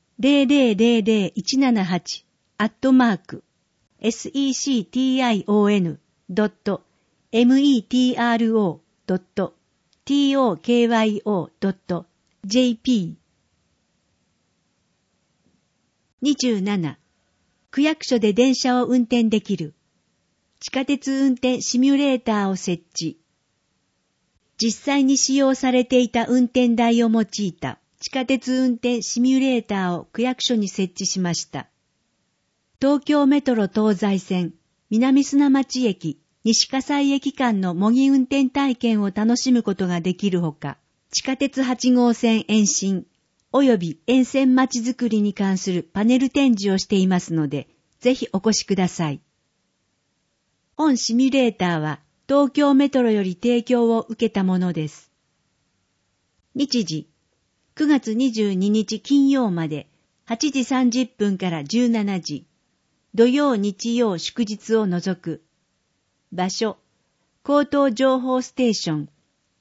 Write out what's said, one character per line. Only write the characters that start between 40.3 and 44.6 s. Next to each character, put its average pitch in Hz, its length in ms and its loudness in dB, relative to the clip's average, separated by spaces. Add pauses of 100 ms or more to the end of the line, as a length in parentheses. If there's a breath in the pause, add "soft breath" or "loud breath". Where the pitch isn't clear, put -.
る 180 100 -2
ほ 160 120 -4
か、 147 260 -12 (320)
地 - 120 -6
下 269 140 -4
鉄 269 260 -2
八 254 280 -2
号 247 220 4
線 226 340 0
延 214 200 2
伸、 190 380 -2 (460)
お 269 120 2
よ 247 160 4
び 170 280 -6
沿 254 180 4
線 269 300 2
ま 262 140 2